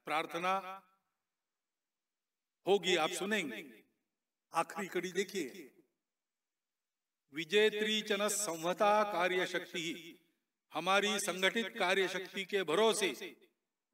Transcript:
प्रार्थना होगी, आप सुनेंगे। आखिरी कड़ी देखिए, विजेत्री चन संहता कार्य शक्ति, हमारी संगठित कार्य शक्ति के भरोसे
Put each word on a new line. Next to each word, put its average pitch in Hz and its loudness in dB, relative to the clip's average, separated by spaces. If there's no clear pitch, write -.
प्रार्थना 180 -2
होगी, 180 4
आप 160 2
सुनेंगे। 180 -4
आखिरी 185 -2
कड़ी 180 -6
देखिए, 170 -6
विजेत्री 208 2
चन 208 0
संहता 202 2
कार्य 180 2
शक्ति, 170 -6
हमारी 196 2
संगठित 190 0
कार्य 190 2
शक्ति 190 -6
के 196 -2
भरोसे 180 2